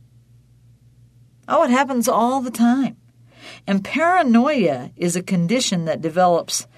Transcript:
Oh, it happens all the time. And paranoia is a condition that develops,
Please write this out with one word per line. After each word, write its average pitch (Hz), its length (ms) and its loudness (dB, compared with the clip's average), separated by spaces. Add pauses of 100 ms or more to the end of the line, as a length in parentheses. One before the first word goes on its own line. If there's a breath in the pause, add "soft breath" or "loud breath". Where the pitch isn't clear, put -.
(1500)
Oh, 302 160 2
it 277 60 2
happens 254 400 2
all 247 320 0
the 247 100 -6
time. 240 460 0 (680 loud breath)
And 196 200 -2
paranoia 254 1120 0
is 170 180 -2
a 175 80 -4
condition 180 640 -2
that 151 160 -6
develops, 165 640 0 (100)